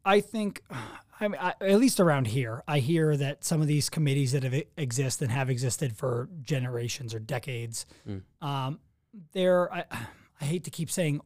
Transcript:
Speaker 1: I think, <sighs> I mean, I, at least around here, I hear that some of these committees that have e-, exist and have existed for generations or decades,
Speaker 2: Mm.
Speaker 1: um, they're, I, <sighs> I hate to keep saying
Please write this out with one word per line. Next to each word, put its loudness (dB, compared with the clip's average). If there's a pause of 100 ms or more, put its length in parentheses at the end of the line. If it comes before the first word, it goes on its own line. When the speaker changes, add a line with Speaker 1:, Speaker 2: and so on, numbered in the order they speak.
Speaker 1:
I 4
think, -4
<sighs> -14
I 0
mean, -6
I, -4
at 6
least 6
around 4
here, -2
I 2
hear 4
that -4
some 2
of 2
these 2
committees 2
that 0
have -2
e-, -2 (100)
exist -2
and 0
have 0
existed -2
for -4 (140)
generations -4
or -6
decades, -6 (220)
Speaker 2:
Mm. -8 (180)
Speaker 1:
um, -4 (540)
they're, 4
I, -6
<sighs> -14
I -6
hate -2
to -12
keep -6
saying 0